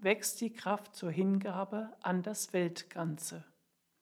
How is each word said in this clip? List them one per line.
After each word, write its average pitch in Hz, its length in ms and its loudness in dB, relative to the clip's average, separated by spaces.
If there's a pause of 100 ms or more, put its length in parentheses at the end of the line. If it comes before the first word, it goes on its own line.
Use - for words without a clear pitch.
wächst 214 400 2
die 226 100 0
Kraft 202 440 -2
zur 175 160 -2
Hingabe 196 880 0
an 180 220 2
das 208 300 -4
Weltganze. 165 920 -2 (580)